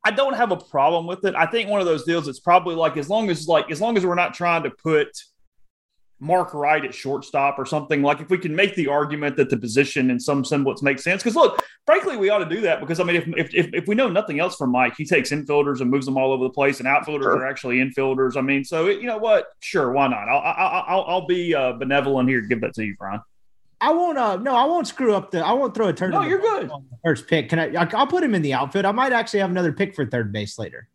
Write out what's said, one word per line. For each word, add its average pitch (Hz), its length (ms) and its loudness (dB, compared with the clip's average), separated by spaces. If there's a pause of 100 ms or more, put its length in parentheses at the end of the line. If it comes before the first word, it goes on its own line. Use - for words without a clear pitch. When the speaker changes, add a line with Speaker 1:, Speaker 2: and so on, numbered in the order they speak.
Speaker 1:
I 214 80 2
don't 269 240 0
have 226 160 0
a 175 60 -2
problem 165 480 0
with 185 200 -8
it. 190 100 0
I 160 100 2
think 226 240 -4
one 208 100 0
of 185 60 0
those 160 180 0
deals, 165 240 0
it's 131 120 -10
probably, 175 360 4
like, 160 220 0
as 143 120 -6
long 214 200 0
as, 156 180 -4
like, 156 220 2
as 156 100 -6
long 226 160 0
as 185 100 2
we're 175 100 2
not 175 180 0
trying 170 300 0
to 139 80 -4
put 151 380 0 (1080)
Mark 165 360 0
Wright 151 280 2
at 123 120 -8
shortstop 139 640 -2
or 131 60 -4
something, 147 360 -2
like, 143 200 2
if 160 80 -16
we 180 100 2
can 156 160 -4
make 190 180 2
the 160 140 0
argument 147 500 -2
that 135 140 2
the 127 60 0
position 127 520 0
in 123 100 0
some 131 240 0
semblance 139 380 -2
makes 139 220 0
sense. 185 180 -2
'Cause 233 140 0
look, 302 260 4 (240)
frankly, 320 320 2
we 196 120 2
ought 208 100 2
to 175 60 -2
do 175 160 -4
that 165 180 2
because, 160 200 -4
I 180 40 2
mean, 175 140 0
if, 165 100 -2
if, 165 260 -4
if, 160 200 2
if 165 140 -4
we 208 60 0
know 247 140 2
nothing 180 320 -2
else 180 160 -2
from 131 160 -2
Mike, 123 260 2
he 151 80 -6
takes 147 260 0
infielders 143 500 0
and 127 100 0
moves 135 160 0
them 135 100 -2
all 131 140 2
over 127 140 0
the 131 40 -2
place, 139 300 0
and 127 80 -4
outfielders 143 380 0
Speaker 2:
Sure. - 120 4
Speaker 1:
are 131 100 -2
actually 131 300 -4
infielders. 131 600 0
I 135 40 0
mean, 139 220 0
so 165 240 -2
it, 202 140 -2
you 240 40 -8
know 226 140 -4
what? 214 300 2 (100)
Sure, 139 320 0
why 139 160 4
not? 110 200 -2
I'll, 135 120 2
I'll, 180 480 -2
I'll, 185 200 0
I'll 180 200 -2
be, 175 260 0
uh, 131 200 0
benevolent 131 560 2
here 127 100 2
and 107 100 -8
give 117 120 2
that 113 140 -4
to 110 100 -4
you, 101 120 -8
Brian. 98 220 -8 (600)
Speaker 3:
I 269 120 4
won't, 330 260 0
uh, 214 200 0
no, 254 180 -2
I 240 100 4
won't 320 220 0
screw 240 260 0
up 196 160 -2
the, 165 160 -2
I 185 60 2
won't 247 240 0
throw 214 140 0
a 165 40 0
turn 185 160 -2
Speaker 1:
No, 302 80 0
Speaker 3:
on 392 60 2
the 311 80 -2
Speaker 1:
you're 381 80 2
good. 381 320 -2
Speaker 3:
on 143 180 -14
the - 160 -18
first 160 220 0
pick. 151 220 2
Can 165 100 2
I, 160 240 -2
I, 165 100 0
I'll 247 140 2
put 349 160 0
him 254 100 2
in 180 80 0
the 139 140 0
outfield. 139 300 0
I 196 60 4
might 254 220 0
actually 226 280 0
have 185 100 0
another 180 200 0
pick - 220 -2
for 147 100 -2
third 110 300 -4
base 107 240 -6
later. 98 380 -12